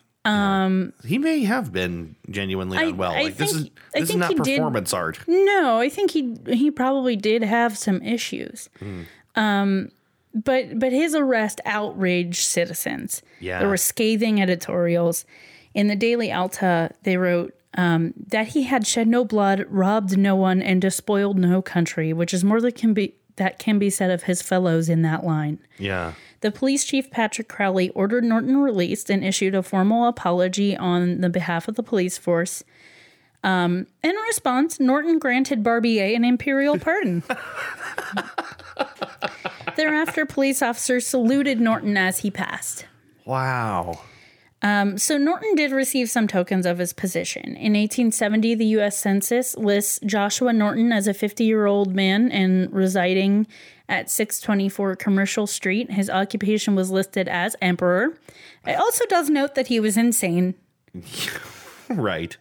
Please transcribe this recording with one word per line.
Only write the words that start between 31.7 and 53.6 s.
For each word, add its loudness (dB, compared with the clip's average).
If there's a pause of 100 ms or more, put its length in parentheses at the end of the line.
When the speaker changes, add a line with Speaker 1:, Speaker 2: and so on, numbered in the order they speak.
Speaker 1:
the -4
police -2
force. -2 (800)
Um, 0 (160)
in 0 (120)
response, 0
Norton 2
granted 0
Barbier 2
an 2
imperial 2
pardon. 0
<laughs> -8 (2500)
Thereafter, 0
police 0
officers 0
saluted 2
Norton 2
as 0
he -2
passed. -8 (400)
Speaker 2:
Wow. -2 (640)
Speaker 1:
Um, 2
so 0
Norton 2
did 2
receive 0
some 2
tokens 0
of 0
his -2
position. -6
In 2
eighteen 2
seventy, 2
the 0
U 4
S 0
Census 0
lists 0
Joshua 0
Norton 2
as 0
a 0
fifty-year-old 2
man 2
and 2
residing 2 (420)